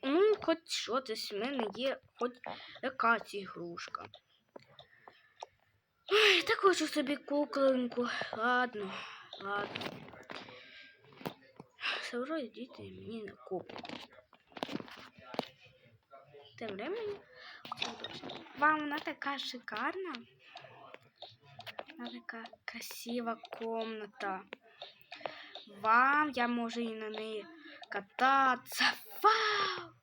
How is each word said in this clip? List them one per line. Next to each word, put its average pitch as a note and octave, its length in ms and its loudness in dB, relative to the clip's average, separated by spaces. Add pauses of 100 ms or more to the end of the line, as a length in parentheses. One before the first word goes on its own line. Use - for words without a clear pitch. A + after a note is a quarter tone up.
ну, F4+ 400 6
хоч E4 240 2
щось A3+ 640 -4
в G#3 40 -4
мене A#3+ 280 0 (120)
є, B3+ 220 -2 (200)
хоч A#3+ 140 -2 (500)
якась A#3 520 2
ігрушка. F3 680 -10 (2000)
Ой, G4+ 300 8
так A4 160 2
хочу F4 280 6
собі C#4+ 300 2
кукленьку. C4+ 920 2 (280)
Ладно, A3+ 580 2 (480)
ладно. G3+ 420 -4 (2250)
Савро, C4+ 360 -2
йдіть A#3 400 -8
мені G3 440 -10
на G3 100 -10
куклу. - 460 -8 (2750)
Тим A3+ 100 -6
временем, G4 480 -4 (1400)
вам D4+ 220 6
вона D4 180 -2
така C#4 400 -4
шикарна. C4+ 760 -4 (1800)
Вона A#3+ 120 -8
така A#3 340 -10 (200)
красива A#3 760 -4 (200)
комната. A3 840 -4 (1400)
Вам, C4+ 480 8
я A#3+ 180 2
можу A#3 320 0
і A3+ 140 -2
на A3 160 -6
неї G#3+ 360 -6 (460)
кататися. C4 1000 4 (300)
Вау! G4+ 680 4 (120)